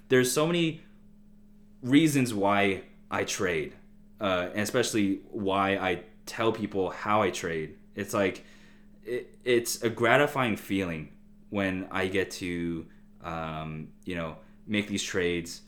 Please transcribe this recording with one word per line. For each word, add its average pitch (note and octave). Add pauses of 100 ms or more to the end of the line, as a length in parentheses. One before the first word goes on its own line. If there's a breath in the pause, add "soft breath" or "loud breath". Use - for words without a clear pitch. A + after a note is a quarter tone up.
there's B2+
so D3+
many E3 (1000)
reasons C3+
why G2 (300)
I G2
trade, E2+ (460)
uh, F#2
and G#2
especially G#2+ (100)
why G2
I F#2 (240)
tell A2+
people G2
how G#2+
I F#2
trade. E2 (180)
It's G2+
like, G2 (600 loud breath)
it, -
it's A#2+
a A#2+
gratifying B2
feeling F2 (400)
when F#2+
I F#2+
get F#2
to, E2+ (400 loud breath)
um, D#2+ (160)
you F2+
know, D#2+ (300 loud breath)
make G#2
these G2+
trades F2